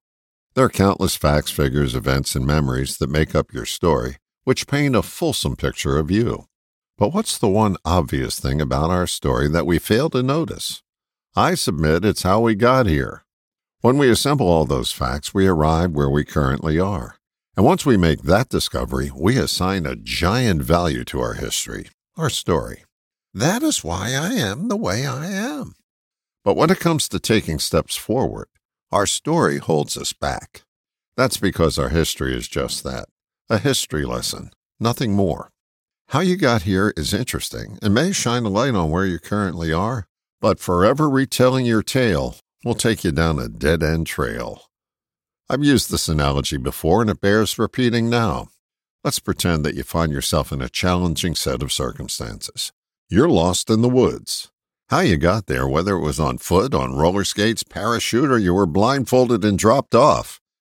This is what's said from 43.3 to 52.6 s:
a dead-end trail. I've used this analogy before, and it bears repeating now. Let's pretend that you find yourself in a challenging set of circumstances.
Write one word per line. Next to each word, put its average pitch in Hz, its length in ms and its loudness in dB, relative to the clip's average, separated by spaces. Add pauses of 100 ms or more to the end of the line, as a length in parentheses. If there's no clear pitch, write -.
a 60 100 -6
dead-end 78 560 0
trail. 60 560 -6 (880)
I've 135 140 -2
used 143 260 4
this - 200 -2
analogy 71 480 0
before, 73 420 0
and 110 100 0
it - 120 -4
bears 104 360 2
repeating 117 520 0
now. 98 400 -2 (560)
Let's - 140 -2
pretend 87 440 -2
that 76 120 -2
you 65 80 -6
find 82 280 -2
yourself 71 400 -2
in 69 100 -4
a 64 60 -6
challenging 90 680 -2
set 65 280 -4
of 69 80 -6
circumstances. - 1040 -8 (340)